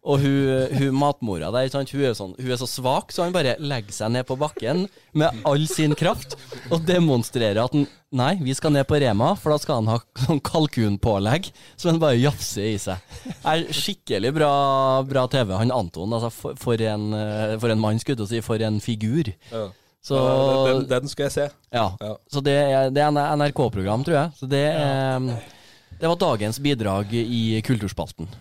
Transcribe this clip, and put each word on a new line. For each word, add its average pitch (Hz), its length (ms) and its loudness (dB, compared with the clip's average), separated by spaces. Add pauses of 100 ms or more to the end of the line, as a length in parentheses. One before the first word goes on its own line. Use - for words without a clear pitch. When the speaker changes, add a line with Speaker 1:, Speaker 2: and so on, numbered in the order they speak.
Speaker 1:
Og 139 140 2
hun, 135 560 2
hun 135 240 2
matmora 107 560 0
der, 131 160 2
sant, 139 240 -4
hun 139 80 -2
er 123 160 2
sånn, 98 160 -10
hun 127 160 -8
er 123 80 0
så 127 80 -6
svak, 131 480 -2
så - 80 -4
han 175 140 -2
bare 139 240 2
legger 127 340 -6
seg 107 180 -4
ned 123 140 0
på 131 100 -4
bakken 151 520 -2 (260)
med 147 320 0
all 147 240 4
sin 151 240 2
kraft - 400 -2 (380)
og 165 160 0
demonstrerer 123 760 2
at 123 140 -2
han, 143 100 4 (260)
nei, 131 200 2 (100)
vi 131 160 -2
skal 156 160 2
ned 139 160 4
på 151 80 4
Rema, 131 400 2
for 151 160 0
da 147 80 2
skal 123 220 0
han 110 80 2
ha 117 80 0 (260)
sånn 151 160 2
kalkunpålegg, 110 1080 0 (260)
som 170 140 0
han 165 100 2
bare 139 160 4
jafser 123 480 0
i 107 160 -2
seg. 90 160 -6 (480)
Er 165 240 0
skikkelig 131 640 -2
bra, 151 160 4 (560)
bra 135 240 2
T 131 160 2
V, 95 160 -2
han 120 100 2
Anton, 107 460 -4
altså, 113 160 -4
for, - 240 -10
for 113 240 0
en, 107 320 -2
eh, 107 480 -2
for 117 80 0
en 110 160 2
mann, 107 160 2
skulle 135 160 -4
jeg 107 60 -4
til 98 80 -6
å - 20 -2
si, 117 80 -2
for 110 300 -2
en 104 100 -2
figur. 117 480 -2 (240)
Speaker 2:
Ja. 110 140 -6 (340)
Speaker 1:
Så 139 160 -2
Speaker 2:
Ja, 131 180 2 (300)
den, 131 160 4
den, 131 80 -4 (160)
den 143 80 -8
skal 143 160 -2
jeg - 80 -4
se. 143 120 0 (280)
Speaker 1:
Ja. 104 140 0 (100)
Speaker 2:
Ja. 107 140 -8 (100)
Speaker 1:
Så 143 160 -4
det 143 160 2
er, 135 320 4
det 143 160 2
er 151 80 4
en 147 80 2
N 147 240 0
R 139 80 -2
K-program, 110 480 0
tror 160 160 2
jeg. 151 240 0
Så 131 80 -8
det 139 160 2
er, 135 560 0
Speaker 3:
Ja. 120 200 -4 (600)
Speaker 1:
det 160 80 0
var 170 80 2
dagens 113 400 0
bidrag 107 560 0
i 113 480 0
kulturspalten. 98 640 -4 (160)